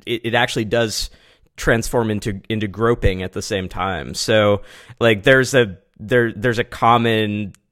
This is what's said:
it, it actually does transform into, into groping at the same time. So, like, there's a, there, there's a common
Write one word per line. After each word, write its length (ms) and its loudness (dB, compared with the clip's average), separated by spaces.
it, 180 -4
it 80 -2
actually 320 0
does 460 -2
transform 540 0
into, 400 -4
into 180 -2
groping 540 0
at 120 -8
the 100 -6
same 260 -4
time. 460 -6
So, 480 2
like, 220 2
there's 320 4
a, 240 2
there, 340 0
there's 260 -2
a 40 -2
common 880 0